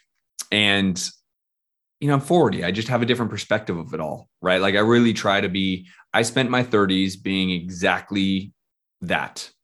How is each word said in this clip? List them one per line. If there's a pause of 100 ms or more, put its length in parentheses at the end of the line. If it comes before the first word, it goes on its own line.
(520)
and, (1000)
you
know,
I'm
forty.
I
just
have
a
different
perspective
of
it
all, (140)
right?
Like,
I
really
try
to
be, (240)
I
spent
my
thirties
being
exactly (480)
that, (140)